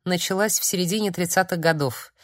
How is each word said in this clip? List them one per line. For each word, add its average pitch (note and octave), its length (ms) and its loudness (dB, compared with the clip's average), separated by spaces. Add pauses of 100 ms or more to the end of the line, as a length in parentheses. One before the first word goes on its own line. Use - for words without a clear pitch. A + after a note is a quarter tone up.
началась F#3+ 560 0
в - 60 -4
середине F#3+ 460 0
тридцатых F3+ 480 0
годов. D#3 520 0 (120)